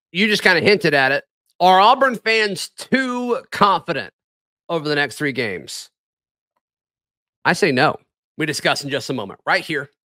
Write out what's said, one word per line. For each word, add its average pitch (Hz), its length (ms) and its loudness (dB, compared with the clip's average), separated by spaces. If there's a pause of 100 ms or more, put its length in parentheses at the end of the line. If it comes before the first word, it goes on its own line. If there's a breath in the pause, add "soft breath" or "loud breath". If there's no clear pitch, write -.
(120)
you 196 160 0
just 208 140 0
kinda 180 180 4
hinted 175 320 2
at 135 180 2
it. 139 140 -2 (340)
Are 185 220 6
Auburn 254 360 4
fans 214 520 -2
too 247 720 -4 (100)
confident 165 600 0 (560)
over 160 200 -4
the 151 80 0
next 143 200 -2
three 143 160 -4
games? 104 580 -8 (1500)
I 156 80 2
say 175 180 2
no. 131 280 2 (380)
We 160 100 -4
discuss 151 360 -2
in 143 80 -10
just 139 200 -6
a - 20 -6
moment 104 340 -8
right 170 160 0
here 143 280 -8 (140)